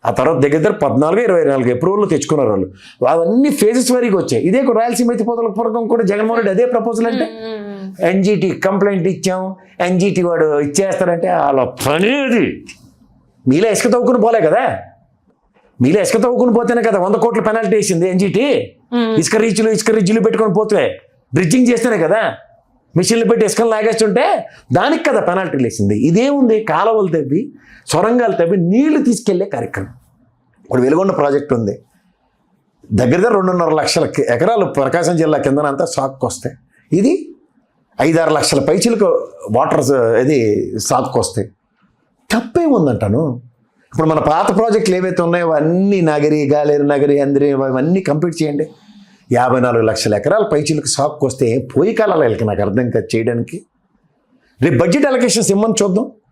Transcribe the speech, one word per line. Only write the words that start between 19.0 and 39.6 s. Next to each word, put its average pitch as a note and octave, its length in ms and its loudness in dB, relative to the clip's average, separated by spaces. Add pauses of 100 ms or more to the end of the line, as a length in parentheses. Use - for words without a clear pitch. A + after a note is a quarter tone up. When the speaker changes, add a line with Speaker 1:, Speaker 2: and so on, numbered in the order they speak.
Speaker 1:
ఇసుక F#3 160 -2
రీచ్లు, A3 340 0
ఇసుక A3 220 0
రిజ్లు A3 280 2
పెట్టుకొని G#3+ 340 0
పోతే G3 460 0 (340)
డ్రిడ్జింగ్ F#3 340 2
చేస్తేనే A#3 300 0
కదా, E3 360 0 (640)
మిషన్లు A3 280 2
పెట్టి G#3+ 200 2
ఇసుకలు A3+ 240 0
లాగేస్తుంటే A3 800 0 (240)
దానికి C4+ 300 0
కదా A#3+ 160 0
పెనాల్టీలు E3+ 440 -2
వేసింది. G#2 440 0
ఇదే A3 220 2
ఉంది, B3 340 2
కాలువలు G3 440 0
తవ్వి, D#3+ 440 -2 (360)
సొరంగాలు A3 460 2
తవ్వి G3+ 240 0
నీళ్లు B3+ 460 2
తీసుకెళ్లే G3 420 0
కార్యక్రమం. A#2 420 -8 (720)
ఇప్పుడు B2+ 200 -2
వెలుగొండ E3 300 2
ప్రాజెక్ట్ C#3+ 420 0
ఉంది, A2+ 260 -4 (1120)
దగ్గర B2 240 2
దగ్గర A3+ 160 2
రెండున్నర F3+ 360 0
లక్షల D#3 400 0 (200)
ఎకరాలు F3+ 360 2
ప్రకాశం D#3+ 520 0
జిల్లా D#3 200 2
కిందనంతా C#3 480 0
సాగుకు C3+ 420 -6
వస్తాయి. - 280 -10 (420)
ఇది C#4 380 0 (640)
ఐదారు D#3+ 320 2
లక్షల C#3+ 260 0
పైచిలకు G3 720 0 (220)
వాటర్ D3 320 0